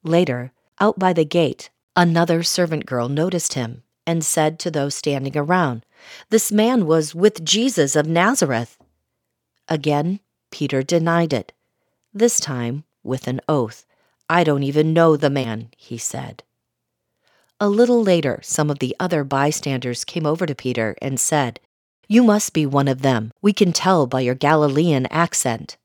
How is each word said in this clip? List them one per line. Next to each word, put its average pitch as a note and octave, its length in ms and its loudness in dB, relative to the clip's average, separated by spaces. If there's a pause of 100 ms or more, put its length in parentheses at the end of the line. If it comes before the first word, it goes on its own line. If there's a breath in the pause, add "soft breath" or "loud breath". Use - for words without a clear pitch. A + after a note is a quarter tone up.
Later, D3+ 500 0 (280)
out G#3 180 2
by F#3 140 2
the E3 120 2
gate, D3+ 460 -2 (240)
another E3+ 480 2
servant E3 440 -2
girl A#2+ 220 -4
noticed D#3+ 460 -2
him B2 280 -8 (240)
and E3 180 -2
said D#3 340 0
to F3+ 120 -6
those C#3+ 240 -4
standing C#3 420 -4
around, D3 500 0 (440 loud breath)
"This A3 200 2
man G#3+ 360 2
was D#3 280 0
with F3+ 300 0
Jesus F#3 520 0
of D3+ 100 2
Nazareth." E3 720 0 (920)
Again, D3+ 520 -2 (300)
Peter C3+ 320 -4
denied E3 500 0
it, A2+ 200 -4 (600)
this A3+ 280 0
time B2+ 440 -6 (180)
with B2+ 240 -6
an B2+ 220 -4
oath. B2 380 -2 (420)
"I E3+ 160 2
don't C#3+ 200 0
even D3+ 280 2
know D#3+ 240 4
the C#3+ 140 0
man," A#2 460 -6
he - 220 -14
said. B2 440 -10 (1160)
A G#3 80 2
little A#3 340 4
later, E3+ 400 0
some D3+ 280 -2
of C#3+ 100 -6
the C3 180 -4
other E3+ 240 -2
bystanders C3+ 840 -2
came D#3+ 220 -6
over E3 200 -2
to D3 80 -6
Peter A#2 460 -4
and C3+ 200 -4
said, C3+ 400 -2 (480)
"You A#3 160 6
must G#3 280 2
be D#3 140 0
one C#3 220 2
of C3 140 -2
them. A#2 280 0 (100)
We G3+ 120 2
can F3+ 200 2
tell E3+ 340 2
by C3 160 -2
your B2 120 0
Galilean D3 720 2
accent." C3 800 -4